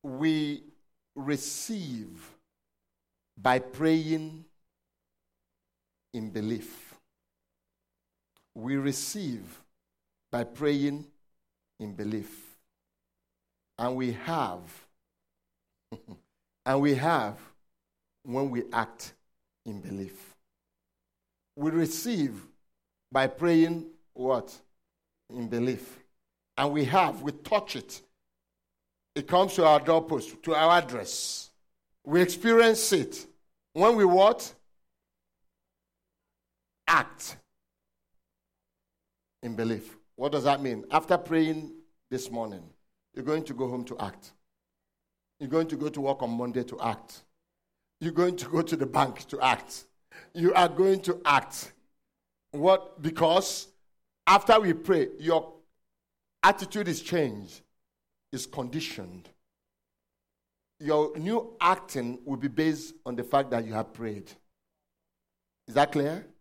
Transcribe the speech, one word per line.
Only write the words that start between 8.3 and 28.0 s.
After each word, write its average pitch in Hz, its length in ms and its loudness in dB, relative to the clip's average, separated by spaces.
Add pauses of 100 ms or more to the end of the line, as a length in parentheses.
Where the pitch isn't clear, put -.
We 123 220 -6
receive 139 680 -6 (840)
by 120 140 -4
praying 143 600 -2 (760)
in 104 140 -12
belief. 104 600 -10 (1200)
And 123 180 -4
we 127 160 -2
have, 117 480 -4 (1300)
<laughs> 110 80 -16 (680)
and 135 140 2
we 143 140 4
have 127 420 0 (840)
when 135 280 -4
we 120 120 -4 (100)
act - 400 -6 (520)
in 101 160 -12
belief. 95 560 -14 (1200)
We 151 160 -2
receive 160 680 -2 (680)
by 135 160 2
praying 165 600 2 (280)
what? 127 420 -2 (720)
In 117 180 -8
belief. 120 560 -4 (520)
And 143 160 0
we 147 120 0
have, 143 380 2
we 143 100 -6
touch - 440 -4
it. - 260 -14 (1120)